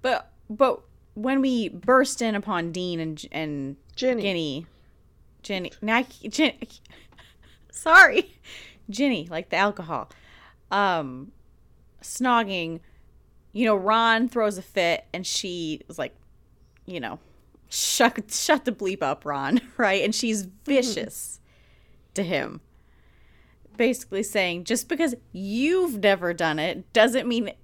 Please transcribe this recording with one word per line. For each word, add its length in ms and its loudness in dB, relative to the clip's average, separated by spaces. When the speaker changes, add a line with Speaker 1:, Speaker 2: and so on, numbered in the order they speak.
Speaker 1:
But, 260 0
but 340 2
when 260 0
we 280 0
burst 520 2
in 140 0
upon 360 -4
Dean 280 -4
and, 320 -8
and 440 -6
Speaker 2:
Ginny. 260 0
Speaker 1:
Ginny, 440 -2
Ginny, 280 -8
now 160 0
I 60 0
c-, 260 -14
Gin-, 240 0
<laughs> 580 -20
sorry, 600 8
Ginny, 360 0
like 220 -8
the 80 -2
alcohol, 520 -2
um, 600 -2
snogging, 760 -2
you 120 0
know, 100 4
Ron 540 4
throws 280 0
a 40 -10
fit 520 0
and 140 -8
she 600 -6
is 100 -14
like, 160 -8
you 140 -10
know, 200 -8
"Shut, 640 0
shut 340 0
the 60 -2
bleep 300 -6
up, 240 -4
Ron," 340 -2
<laughs> 80 -20
right? 260 2
And 120 0
she's 300 -2
Speaker 2:
Mm-hmm. 180 -20
Speaker 1:
vicious 760 -2
to 100 -2
him, 380 -4
basically 460 -2
saying, 420 -2
"Just 220 -2
because 280 -2
you've 680 -2
never 320 2
done 260 0
it 340 -6
doesn't 340 4
mean 240 -2